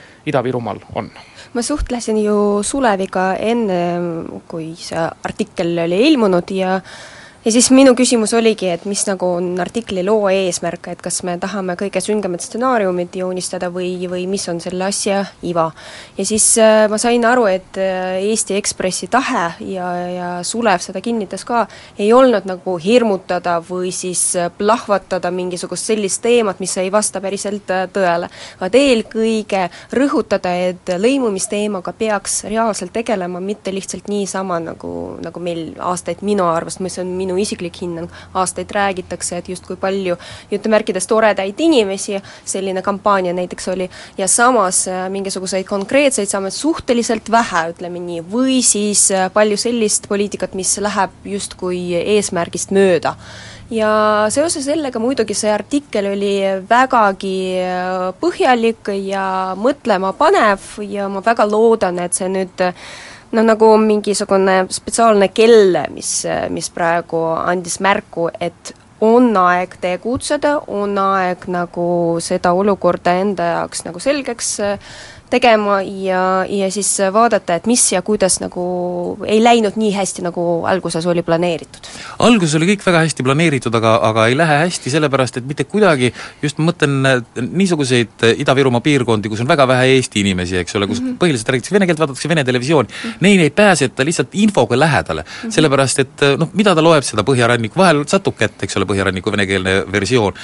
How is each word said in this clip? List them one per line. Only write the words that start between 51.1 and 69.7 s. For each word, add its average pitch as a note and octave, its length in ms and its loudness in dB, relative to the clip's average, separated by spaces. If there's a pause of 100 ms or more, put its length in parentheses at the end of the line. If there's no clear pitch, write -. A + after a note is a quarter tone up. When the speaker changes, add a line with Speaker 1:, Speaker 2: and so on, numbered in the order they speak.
Speaker 2:
justkui F3+ 800 -6
eesmärgist G3 720 -2
mööda. F3+ 380 4 (560)
Ja G#3+ 220 0 (420)
seoses D4+ 320 0
sellega C#4 340 -4
muidugi A3+ 380 -2
see G#3+ 160 0
artikkel G#3 580 -2
oli G3+ 220 -2 (320)
vägagi, G#3+ 720 2 (240)
äh, F#3 480 -2 (100)
põhjalik B3 720 0 (160)
ja F#3+ 500 -2
mõtlemapanev A3 1300 2
ja G3+ 180 -4
ma G3 160 -6
väga A3+ 220 4
loodan, G#3+ 560 2
et F3 160 -4
see F#3 100 -4
nüüd, F#3+ 380 -2
äh, F3+ 80 -2 (580)
no A3+ 140 2
nagu A3 220 6 (100)
mingisugune G3+ 840 2 (100)
spetsiaalne G#3 560 4
kell, G#3+ 480 6 (160)
mis, - 320 -6
äh, D#3+ 240 -2
mis - 240 -6
praegu E3 480 -2 (160)
andis F3 420 -4
märku, G3 520 -2 (100)
et - 320 -8 (320)
on A#3+ 320 6
aeg F3+ 420 2